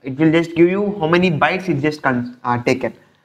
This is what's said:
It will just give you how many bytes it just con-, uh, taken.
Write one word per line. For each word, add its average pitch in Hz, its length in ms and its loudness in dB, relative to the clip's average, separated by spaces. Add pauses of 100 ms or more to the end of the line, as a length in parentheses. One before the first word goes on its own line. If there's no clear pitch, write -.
It 131 160 -10
will 156 140 4
just 165 260 0
give 170 100 6
you 202 320 -2
how 156 80 -2
many 175 240 2
bytes 165 380 -2
it 143 100 0
just 151 220 -2
con-, 123 420 -2
uh, 120 180 -2
taken. 127 320 -2 (320)